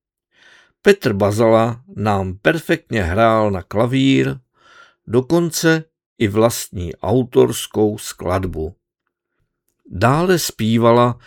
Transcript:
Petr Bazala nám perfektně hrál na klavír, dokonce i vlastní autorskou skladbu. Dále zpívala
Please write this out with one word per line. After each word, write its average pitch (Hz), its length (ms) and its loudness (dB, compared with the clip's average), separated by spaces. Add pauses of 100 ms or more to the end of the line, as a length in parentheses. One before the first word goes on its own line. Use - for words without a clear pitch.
(880)
Petr 196 260 2
Bazala 113 680 2 (160)
nám 98 460 -2
perfektně 156 600 -2
hrál 107 480 2
na 92 120 -6
klavír, 131 760 0 (680)
dokonce 160 800 0 (340)
i 113 100 0
vlastní 104 680 -2
autorskou 113 1040 0
skladbu. 90 760 -6 (1160)
Dále 151 480 2
zpívala 117 880 2